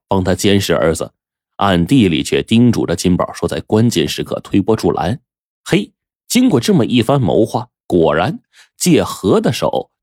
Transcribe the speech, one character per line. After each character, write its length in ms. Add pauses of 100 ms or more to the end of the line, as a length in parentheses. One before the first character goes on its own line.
帮 160
他 100
监 260
视 160
儿 200
子， 180 (440)
暗 280
地 220
里 160
却 180
叮 300
嘱 160
着 80
金 200
宝 180
说 140
在 140
关 260
键 200
时 160
刻 160
推 200
波 160
助 160
澜。 300 (420)
嘿， 300 (340)
经 220
过 100
这 140
么 140
一 160
番 180
谋 240
划， 240 (160)
果 300
然 260 (340)
借 280
何 360
的 140
手 380 (100)